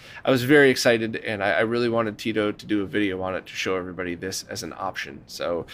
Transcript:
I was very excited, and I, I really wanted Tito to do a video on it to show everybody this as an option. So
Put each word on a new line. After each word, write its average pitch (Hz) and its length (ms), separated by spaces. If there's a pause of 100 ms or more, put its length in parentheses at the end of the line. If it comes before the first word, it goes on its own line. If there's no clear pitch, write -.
(260)
I 127 60
was 127 120
very 139 260
excited, 117 460
and 104 260
I, 98 100
I 80 100
really 120 260
wanted 113 300
Tito 107 340
to 101 140
do 101 160
a 98 40
video 98 360
on 92 140
it 82 100
to - 80
show 95 240
everybody 90 380
this 92 340
as 101 120
an 80 140
option. 90 520
So 82 460